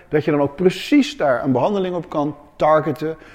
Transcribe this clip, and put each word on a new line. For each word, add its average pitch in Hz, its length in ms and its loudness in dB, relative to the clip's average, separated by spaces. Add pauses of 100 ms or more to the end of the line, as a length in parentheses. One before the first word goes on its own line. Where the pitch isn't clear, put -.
dat 151 160 0
je 170 60 0
dan 147 100 2
ook 143 140 -2
precies 185 640 0
daar 135 260 0
een 139 80 0
behandeling 180 440 0
op 165 140 -8
kan 147 260 -4 (200)
targeten, 156 640 0 (180)